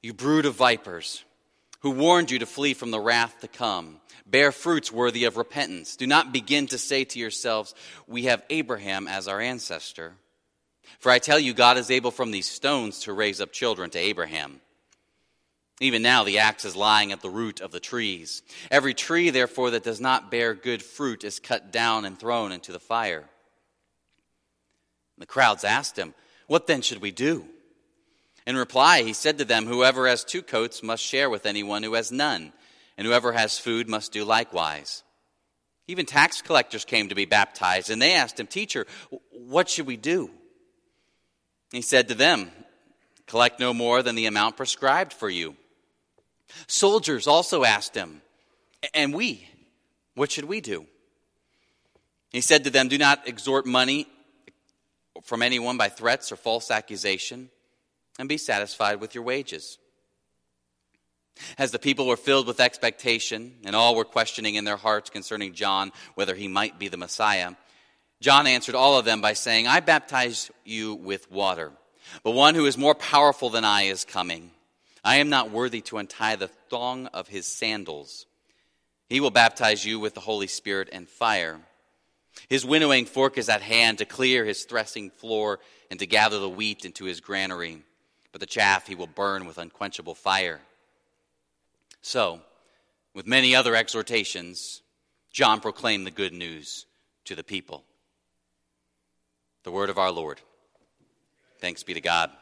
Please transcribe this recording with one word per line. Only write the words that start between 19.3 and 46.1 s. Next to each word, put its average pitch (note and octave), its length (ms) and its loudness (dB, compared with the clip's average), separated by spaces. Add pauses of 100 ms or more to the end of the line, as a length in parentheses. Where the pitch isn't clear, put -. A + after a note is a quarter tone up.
that A2+ 120 -2
does A2 160 -6
not C3 320 0
bear A#2 240 -2
good A#2 260 -6
fruit B2 440 -8
is G2+ 120 -10
cut G2 340 -6
down A2+ 340 0
and F#2+ 120 -10
thrown A2+ 360 -4
into F2+ 180 -14
the F2 80 -12
fire." G2 500 -4 (1900)
The - 80 -18
crowds A2+ 400 2
asked A2+ 340 0
him, D#2+ 160 -8 (320)
"What E3 180 2
then C#3+ 160 2
should G#2 200 -4
we G2+ 100 -6
do?" C#3 380 -2 (1000)
In B2+ 80 -4
reply, C3 480 6
he A2 100 -4
said D3+ 260 0
to C3+ 60 -2
them, A2 220 2
"Whoever B2+ 400 4
has B2 160 2
two F3+ 180 -6
coats A2+ 400 -4
must A2+ 220 -4
share C3+ 260 0
with G#2+ 160 -6
anyone G#2 380 -4
who A2 100 -6
has A2+ 180 -2
none, B2 420 -4 (420)
and G#2 120 -6
whoever A#2+ 240 4
has A2 260 0
food A#2 300 -4
must G#2+ 240 -6
do G#2 120 -6
likewise." E2+ 800 -2 (840)
Even F3+ 180 -6
tax D3 380 4
collectors B2+ 420 0
came G#2 240 0
to G2 60 -8
be G2 100 0
baptized, F#2+ 640 2
and A2 120 -2
they E3 120 4
asked C3+ 260 0
him, G#2+ 60 -8
"Teacher, F#3 400 -6 (460)
what B2+ 360 0
should D3+ 200 -4
we B2 100 -8
do?" C#3+ 320 -2 (1400)
He B2 100 -8
said B2+ 280 4
to A#2+ 60 -2
them, B2 360 2 (720)
"Collect A#2+ 340 2
no B2 140 0
more A#2+ 300 2
than A#2 120 -2
the A2+ 120 -2
amount G#2+ 300 0
prescribed C#3 560 0
for G#2+ 160 -6
you." E2+ 260 -6 (1120)